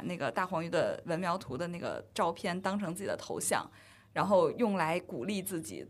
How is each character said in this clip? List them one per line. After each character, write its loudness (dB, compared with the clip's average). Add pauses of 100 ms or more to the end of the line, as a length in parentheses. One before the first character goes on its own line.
那 -4
个 -2
大 0
黄 -2
鱼 -6
的 2
文 0
描 0
图 -8
的 -4
那 -8
个 -6
照 2
片 -2
当 0
成 -2
自 -8
己 -4
的 0
头 -6
像， 0 (440)
然 2
后 8
用 2
来 2
鼓 -6
励 0
自 -4
己， -8